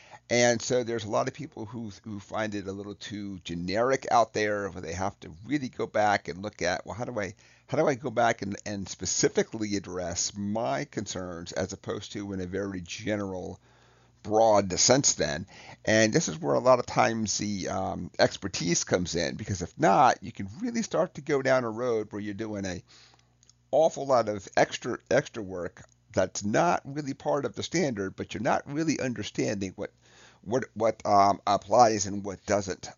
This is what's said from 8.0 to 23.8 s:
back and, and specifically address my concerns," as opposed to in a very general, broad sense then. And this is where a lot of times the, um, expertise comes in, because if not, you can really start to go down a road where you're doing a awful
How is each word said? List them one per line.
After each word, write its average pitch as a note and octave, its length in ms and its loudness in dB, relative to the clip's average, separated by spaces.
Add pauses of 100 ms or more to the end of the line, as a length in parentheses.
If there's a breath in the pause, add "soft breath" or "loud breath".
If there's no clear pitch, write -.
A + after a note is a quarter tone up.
back A#2 300 2
and, G2 240 -6
and G2 240 -6
specifically A2 880 -2
address F2+ 580 -4
my A2+ 520 -2
concerns," F2+ 680 -8
as F#2 220 -2
opposed G#2 380 -8
to G2+ 200 -6
in F#2 80 -4
a F2+ 60 -4
very G2 340 -4
general, F#2+ 800 -6 (640 soft breath)
broad G#2 560 6
sense - 360 6
then. D2+ 320 -2 (380 loud breath)
And A2 280 4
this D#3 160 2
is D#3+ 100 -6
where D3 160 0
a B2 60 4
lot B2 180 8
of A#2+ 80 -4
times A2+ 520 0
the, G2+ 300 -4
um, F2+ 500 -4
expertise - 680 0
comes F2+ 300 0
in, D#2 200 -2
because G2+ 280 -6
if - 160 -10
not, D#3 440 4
you - 100 -12
can G2 160 -8 (120)
really A#3 220 -4
start E3 320 -2
to D#3 80 -10
go C#3 200 0
down B2+ 220 2
a A2+ 60 -2
road A2 400 -2
where G#2 100 -8
you're G#2 140 -6
doing G#2 300 -6
a F#2 180 -6 (920 soft breath)
awful D3 320 2